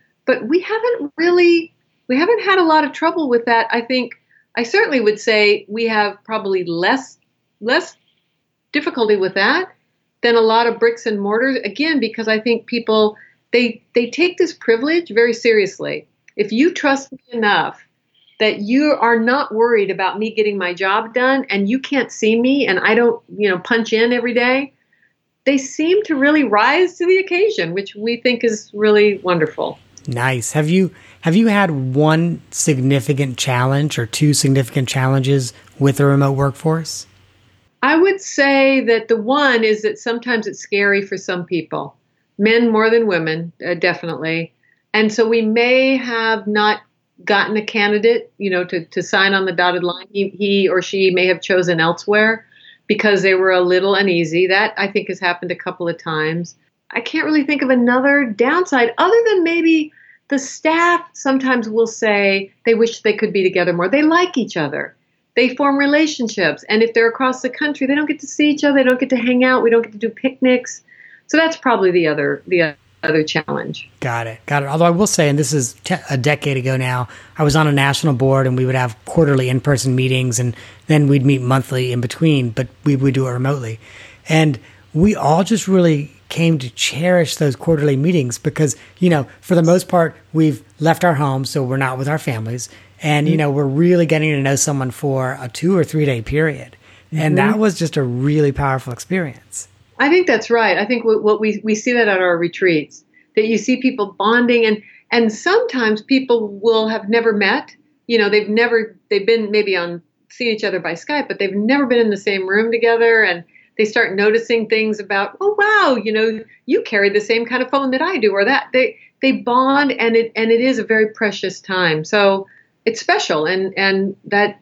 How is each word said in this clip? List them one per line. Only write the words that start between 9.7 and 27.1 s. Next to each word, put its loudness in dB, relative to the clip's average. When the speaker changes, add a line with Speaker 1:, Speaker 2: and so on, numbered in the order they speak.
Speaker 1:
than 2
a 4
lot 2
of -2
bricks 0
and -2
mortars. -2
Again, -2
because -4
I 2
think -2
people, 0
they, 0
they 0
take -2
this 0
privilege 0
very 2
seriously. -2
If -4
you 2
trust -2
me -20
enough -2
that 0
you 0
are 2
not -2
worried 2
about -4
me -4
getting -2
my -4
job -2
done 0
and -2
you 0
can't -4
see 0
me 0
and 0
I 0
don't, 2
you 0
know, 0
punch -2
in 2
every -2
day, 0
they 2
seem -2
to -4
really 2
rise 2
to -2
the 4